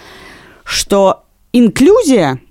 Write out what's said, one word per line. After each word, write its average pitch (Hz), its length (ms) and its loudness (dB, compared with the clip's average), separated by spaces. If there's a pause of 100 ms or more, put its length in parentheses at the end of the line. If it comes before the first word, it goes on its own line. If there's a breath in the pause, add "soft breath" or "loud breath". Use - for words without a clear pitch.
(640 loud breath)
что - 600 -4 (300)
инклюзия, 247 840 0 (100)